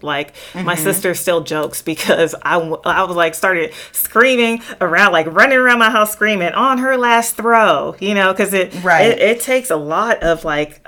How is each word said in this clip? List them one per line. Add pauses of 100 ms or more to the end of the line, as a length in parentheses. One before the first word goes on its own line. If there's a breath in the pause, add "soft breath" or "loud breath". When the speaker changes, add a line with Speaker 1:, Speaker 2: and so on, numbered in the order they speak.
Speaker 1:
like, (200 loud breath)
my
Speaker 2:
Mm-hmm.
Speaker 1:
sister
still
jokes
because
I,
w-,
I
was,
like,
started (200 loud breath)
screaming (200 loud breath)
around,
like,
running
around
my
house
screaming
on
her
last
throw,
you
know,
'cause
it, (100)
Speaker 2:
Right.
Speaker 1:
it,
it
takes
a
lot
of,
like,